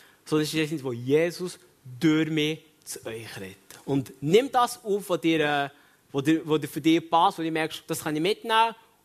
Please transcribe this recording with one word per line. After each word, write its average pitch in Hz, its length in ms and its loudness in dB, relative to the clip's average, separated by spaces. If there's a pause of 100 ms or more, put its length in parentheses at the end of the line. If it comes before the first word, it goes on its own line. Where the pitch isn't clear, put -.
(240)
sondern 156 200 0
es 147 100 -4
ist 156 60 0
erstens, 151 240 -2
wo 131 100 -4
Jesus 156 680 0 (400)
durch 156 300 4
mich 156 300 -2 (260)
zu - 200 -12
euch 113 320 -12
redet. 95 200 -14 (280)
Und 135 360 -2
nimm 208 300 4
das 240 340 0
auf, 196 240 -2
was 175 100 0
dir, 165 200 2
äh, 147 300 0 (420)
wo 139 100 -2
dir, 160 260 0
wo 151 100 2
dir 147 120 -4
für 160 120 -8
dich 160 280 2
passt, 175 300 2
wo 165 40 -4
du 160 80 -4
merkst, 156 360 -4
das 160 160 -6
kann 151 120 -4
ich 156 60 -2
mitnehmen. 220 520 2 (320)